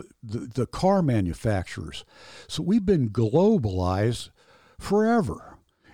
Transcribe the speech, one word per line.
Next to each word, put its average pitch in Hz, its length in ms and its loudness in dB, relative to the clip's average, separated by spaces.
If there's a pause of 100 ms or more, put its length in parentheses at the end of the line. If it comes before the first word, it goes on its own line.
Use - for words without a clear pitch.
(240)
the, 113 160 -8
the 110 260 -4
car 190 360 2
manufacturers. 104 1040 -2 (420)
So - 160 -8
we've 196 220 0
been 151 240 2
globalized 107 1200 0 (500)
forever. 214 800 0 (360)